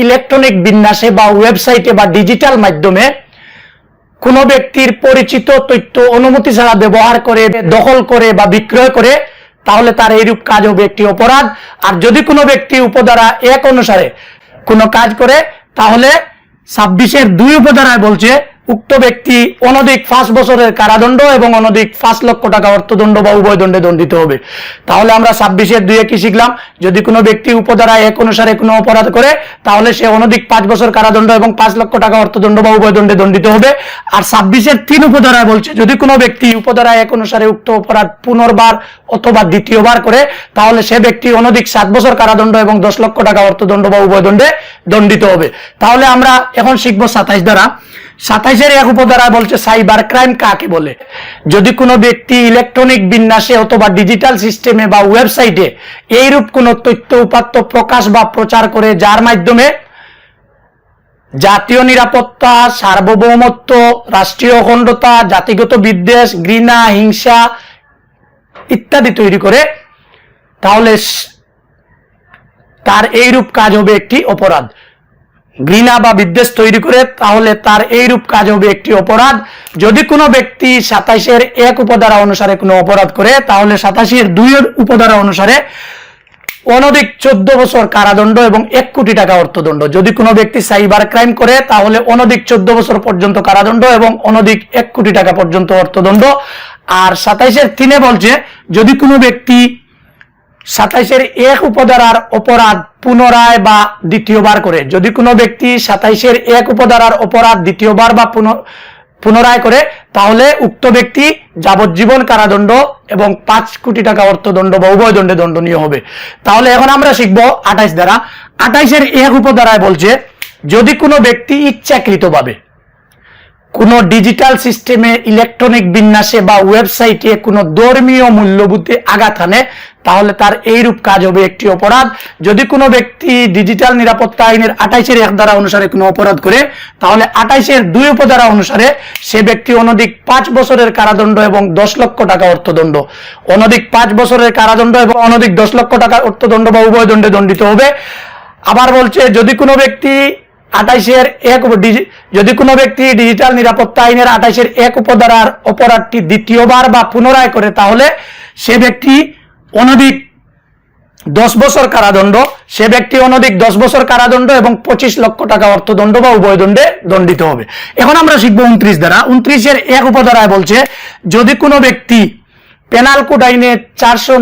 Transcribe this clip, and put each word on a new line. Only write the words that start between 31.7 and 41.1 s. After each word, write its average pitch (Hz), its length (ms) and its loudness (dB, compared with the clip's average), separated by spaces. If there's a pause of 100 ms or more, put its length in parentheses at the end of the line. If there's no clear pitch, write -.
লক্ষ 220 120 -4 (120)
টাকা 214 200 0
অর্থদণ্ড 208 400 0
বা 220 120 2
উভয় 214 200 2
দণ্ডে 208 240 2
দণ্ডিত - 340 0
হবে। 247 160 2 (460)
আর 208 140 0
ছাব্বিশের 220 460 0 (120)
তিন 302 120 2 (100)
উপধারায় 247 420 2
বলছে, 214 180 -2 (100)
যদি 220 220 2
কোনো 269 200 2
ব্যক্তি 247 240 -2 (140)
উপধারা 240 320 0 (100)
এক 220 140 -4
অনুসারে 220 360 -4
উক্ত 214 160 -10 (120)
অপরাধ 208 280 -2 (160)
পুনর্বার 233 500 2 (420)
অথবা 220 240 0 (120)
দ্বিতীয়বার 226 540 0
করে, 233 140 2 (360)
তাহলে 226 320 2
সে 226 160 -2
ব্যক্তি 233 240 -2 (120)